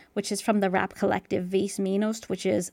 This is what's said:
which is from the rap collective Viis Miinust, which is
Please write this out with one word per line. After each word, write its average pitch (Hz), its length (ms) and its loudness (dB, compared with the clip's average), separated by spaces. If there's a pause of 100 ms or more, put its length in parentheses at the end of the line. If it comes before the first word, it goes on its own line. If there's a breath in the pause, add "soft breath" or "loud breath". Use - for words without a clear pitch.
(120 loud breath)
which 202 180 -4
is 202 100 -2
from 208 200 2
the 190 100 2
rap 185 240 -2
collective 196 520 0
Viis 190 340 0
Miinust, 202 480 0
which 185 180 -4
is 190 260 0